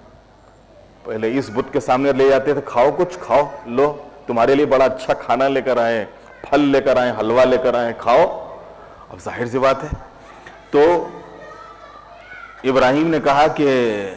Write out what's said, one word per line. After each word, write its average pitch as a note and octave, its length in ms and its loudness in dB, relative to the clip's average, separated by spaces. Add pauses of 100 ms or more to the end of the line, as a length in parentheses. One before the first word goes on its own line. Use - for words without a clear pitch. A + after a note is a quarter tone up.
(1080)
पहले A2 240 -4
इस B2+ 180 -4
बुत A#2 240 -6
के C#3 80 -2
सामने C3+ 320 0
ले C3+ 160 4
जाते C#3 260 2
थे, D3 60 -6
"खाओ C#3 360 0
कुछ, F3+ 240 -4
खाओ, C#3+ 280 0 (200)
लो C#3+ 420 -2 (180)
तुम्हारे A#2+ 260 2
लिए C#3+ 120 2
बड़ा C3+ 180 2
अच्छा C3 300 -2
खाना C3+ 340 -2
लेकर C3 300 -2
आए, A#2 300 -2 (420)
फल C#3+ 100 4
लेकर C#3 380 2
आए, B2 180 0
हलवा A#2 280 2
लेकर B2 320 2
आए, A#2 240 -2
खाओ।" D3 480 2 (600)
अब G2 80 -18
जाहिर G#2 300 -8
सी B2 100 -4
बात C3 240 2
है, D3+ 100 -8 (840)
तो D#3+ 340 4 (1500)
इब्राहिम C3 420 2
ने D#3 140 0
कहा C#3+ 280 4
कि, D#3 180 -2 (500)